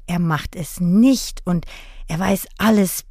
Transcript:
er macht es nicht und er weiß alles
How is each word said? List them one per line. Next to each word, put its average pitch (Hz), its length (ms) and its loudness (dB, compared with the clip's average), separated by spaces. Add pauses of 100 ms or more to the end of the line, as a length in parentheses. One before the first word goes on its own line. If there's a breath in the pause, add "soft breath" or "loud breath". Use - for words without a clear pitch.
er 175 120 -2
macht 160 360 -2
es - 260 -10
nicht 214 640 4
und 175 180 -2 (440 loud breath)
er 160 100 -4
weiß 190 280 0 (120)
alles 208 520 2